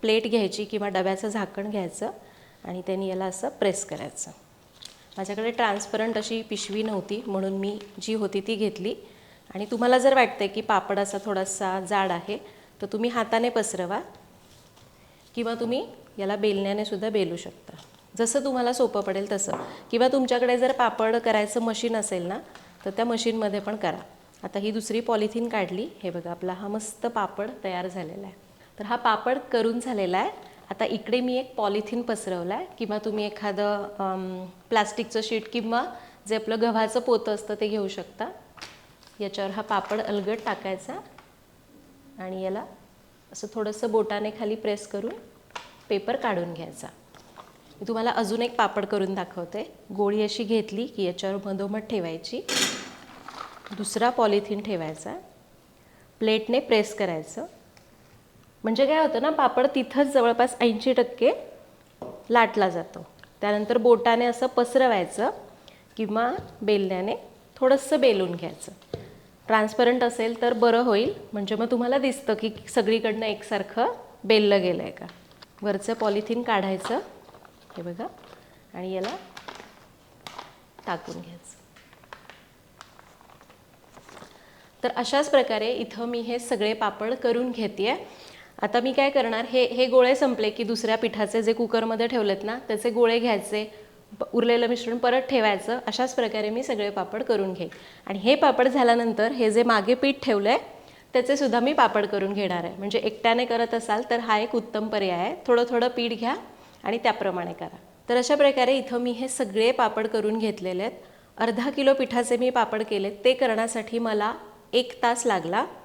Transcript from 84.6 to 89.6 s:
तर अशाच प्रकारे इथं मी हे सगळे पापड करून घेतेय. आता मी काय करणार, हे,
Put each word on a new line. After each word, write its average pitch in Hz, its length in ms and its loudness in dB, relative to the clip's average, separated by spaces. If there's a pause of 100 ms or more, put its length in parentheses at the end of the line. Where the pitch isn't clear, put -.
तर 247 120 2
अशाच 277 340 0
प्रकारे 233 440 2
इथं 226 320 -6
मी 240 140 -4
हे 233 200 -4
सगळे 214 340 0
पापड 220 400 -2
करून 247 380 0
घेतेय. 220 440 -2 (680)
आता 208 180 2
मी 254 140 0
काय 277 160 4
करणार, 233 360 0
हे, 247 200 4